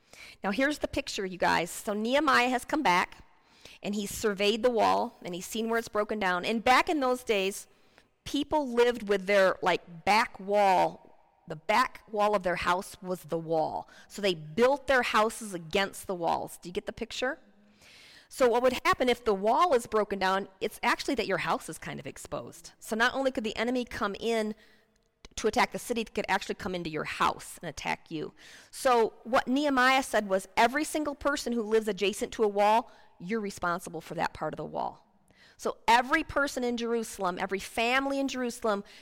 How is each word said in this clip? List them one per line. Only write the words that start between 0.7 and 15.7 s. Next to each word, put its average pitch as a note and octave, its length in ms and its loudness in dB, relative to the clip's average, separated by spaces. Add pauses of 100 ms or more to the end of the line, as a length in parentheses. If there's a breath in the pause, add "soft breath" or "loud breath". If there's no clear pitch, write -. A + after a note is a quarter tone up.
the - 100 -4
picture, - 380 -6
you F#3 100 -8
guys. F3 340 0
So - 220 -8
Nehemiah B3 560 2
has B3 160 -2
come - 180 -2
back, F3+ 360 2 (640 loud breath)
and G3+ 120 -4
he's G#3 160 -4
surveyed G#3 520 0
the B3 80 4
wall, G3+ 520 2
and F3 120 -8
he's F3+ 120 -10
seen A3+ 220 -4
where A3+ 100 0
it's A3+ 100 -4
broken G#3+ 300 -2
down. F3+ 280 0
And A3+ 180 -2
back B3+ 240 6
in D#4+ 120 0
those B3+ 220 0
days, G3 440 -2 (580 soft breath)
people D4 420 0
lived A#3+ 420 2
with G3 180 0
their, F#3+ 340 6
like, F3 460 -2
back G#3+ 340 2
wall. F#3+ 640 2 (420)
The D#3+ 100 -10
back A3 540 0
wall G#3 240 4
of G3 80 2
their F3 140 2
house F3+ 440 -2
was F#3 200 -6
the E3 180 -4
wall. D#3 500 -2 (200 loud breath)
So - 120 -14
they G3 140 0
built A3+ 520 2
their C4 160 4
houses A3 520 0
against F3 520 -4